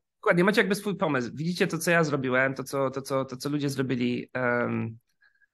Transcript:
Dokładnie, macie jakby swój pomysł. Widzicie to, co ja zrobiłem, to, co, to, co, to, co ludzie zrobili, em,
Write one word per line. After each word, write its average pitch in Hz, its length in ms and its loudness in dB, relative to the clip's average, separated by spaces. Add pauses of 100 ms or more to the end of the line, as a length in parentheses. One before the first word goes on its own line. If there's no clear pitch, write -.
(200)
Dokładnie, 175 240 4
macie 214 160 4
jakby 196 140 2
swój 202 220 -2
pomysł. 135 380 0
Widzicie 170 320 -2
to, 165 120 -4
co 175 120 0
ja 170 140 6
zrobiłem, 131 500 2
to, 135 100 -8
co, 135 260 -2
to, 135 120 -6
co, 135 220 -2
to, 131 120 -10
co 143 120 -6
ludzie 143 200 -2
zrobili, 123 640 -2
em, 117 640 0 (560)